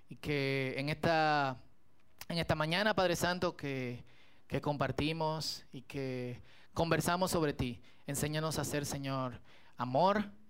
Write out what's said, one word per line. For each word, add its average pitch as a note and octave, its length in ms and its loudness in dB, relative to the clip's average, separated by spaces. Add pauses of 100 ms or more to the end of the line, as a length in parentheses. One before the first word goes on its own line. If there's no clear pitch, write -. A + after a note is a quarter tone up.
Y - 80 -12
que C3+ 600 0
en C#3 120 -2
esta, D3+ 680 2 (720)
en E3+ 100 -2
esta E3 160 0
mañana, E3+ 400 2
Padre F3 220 4
Santo, F3 400 0
que, B2+ 480 -4 (460)
que C#3 100 0
compartimos D#3 1120 0
y C3+ 100 -12
que B2+ 600 -6 (320)
conversamos E3 560 2
sobre D3+ 220 2
ti, B2+ 280 -4 (280)
enséñanos D3+ 500 -2
a C#3+ 60 -2
ser, D3 200 -2
Señor, C3+ 560 -4 (360)
amor, E3 520 2 (220)